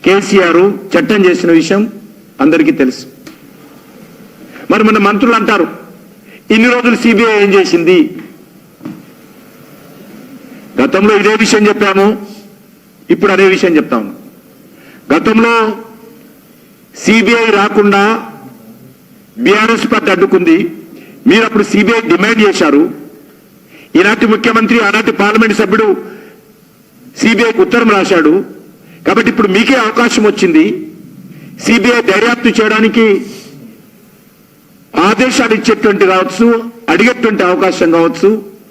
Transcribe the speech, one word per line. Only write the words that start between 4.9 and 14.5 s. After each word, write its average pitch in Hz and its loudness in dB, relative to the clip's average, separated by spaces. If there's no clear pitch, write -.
మంత్రులు 208 0
అంటారు, 202 0
"ఇన్ని 220 2
రోజులు 240 0
సీబీఐ 214 0
ఏం 196 0
చేసింది?" 175 2
గతంలో 202 2
ఇదే 208 0
విషయం 214 2
చెప్పాము, 202 0
ఇప్పుడు 196 0
అదే 190 2
విషయం 185 0
చెప్తా 135 0
ఉన్నాం. 104 -8